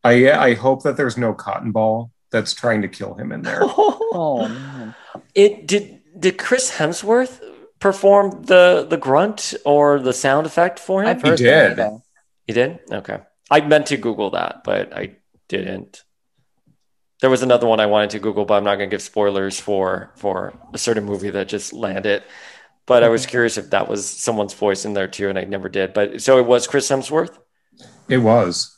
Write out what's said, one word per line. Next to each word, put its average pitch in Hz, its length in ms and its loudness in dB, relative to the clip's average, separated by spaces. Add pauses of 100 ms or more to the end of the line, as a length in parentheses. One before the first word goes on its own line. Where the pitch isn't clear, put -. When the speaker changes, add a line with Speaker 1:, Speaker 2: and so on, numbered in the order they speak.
Speaker 1:
I, 123 260 6
I 143 240 4
hope 131 280 -2
that 143 140 -2
there's 127 200 -2
no 113 160 -2
cotton - 380 -8
ball 110 400 -2 (180)
that's 110 240 -4
trying 110 280 -2
to 95 80 -6
kill 98 240 -12
him - 180 -10
in - 100 -10
there. - 240 -4
Speaker 2:
<laughs> - 60 -4 (440)
Speaker 3:
Oh, 151 320 -2
man. 127 460 -12 (400)
Speaker 2:
It 202 320 4
did, 202 360 -4 (180)
did 180 180 0
Chris 254 320 -2
Hemsworth 220 720 -2 (380)
perform 196 640 4
the, 180 440 6
the 160 100 -2
grunt 160 580 0 (100)
or 147 340 4
the 127 140 -2
sound 143 320 0
effect 175 320 0
for 190 240 -2
him? 220 80 0
Speaker 3:
I've 247 140 -2
Speaker 1:
He 151 60 2
Speaker 3:
heard 165 100 2
that, 127 300 6
Speaker 1:
did. 82 100 -4
Speaker 3:
yeah. 107 180 -4 (480)
Speaker 2:
He 110 80 -8
did? 135 260 0 (120)
Okay. - 260 -10 (320)
I 151 120 6
meant 151 260 2
to 139 100 -4
Google 107 340 -4
that, 50 320 -6
but - 320 -4
I - 200 -12 (320)
didn't. 95 560 -10 (1160)
There 131 100 4
was 127 100 0
another 123 240 2
one 110 140 2
I 107 80 2
wanted 104 240 2
to 104 80 -10
Google, 104 260 -4
but 107 100 0
I'm 101 80 0
not 101 120 0
gonna 98 120 -4
give 98 140 -6
spoilers 98 580 -4
for, 92 580 -4
for 95 360 -6 (200)
a 110 40 -12
certain 107 280 -4
movie 101 260 -6
that 95 160 -6
just - 260 -10
landed. 101 480 -4 (640)
But 123 180 6
I 117 60 6
was 117 140 0
Speaker 3:
Mm-hmm. - 80 -12
Speaker 2:
curious 117 260 0
if - 140 -8
that 98 180 0
was 101 180 -6
someone's 104 460 -6
voice 101 320 -4
in 107 80 -8
there 95 140 -4
too, 98 220 -6
and 98 100 -4
I 95 60 -8
never 95 240 -10
did. 95 240 -4
But 104 280 -2
so 131 160 6
it 123 80 4
was 123 220 2
Chris 143 200 -2
Hemsworth? 151 480 -2 (720)
Speaker 1:
It 127 80 2
was. 110 600 0